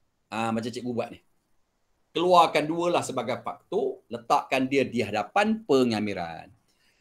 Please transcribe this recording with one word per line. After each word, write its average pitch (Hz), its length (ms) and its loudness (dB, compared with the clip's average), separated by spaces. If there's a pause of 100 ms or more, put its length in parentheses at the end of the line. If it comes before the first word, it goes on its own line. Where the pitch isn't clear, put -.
(300)
Ah, 113 240 -4
macam 113 160 -4
cikgu 123 240 -8
buat - 160 -4
ni. - 100 -18 (960)
Keluarkan 165 520 4
dua 170 280 0
lah 135 120 2
sebagai 123 360 -6
faktor, - 680 -6
letakkan 131 600 0
dia 135 160 2
di 117 160 -2
hadapan 196 640 0
pengambiran. 104 840 0 (520)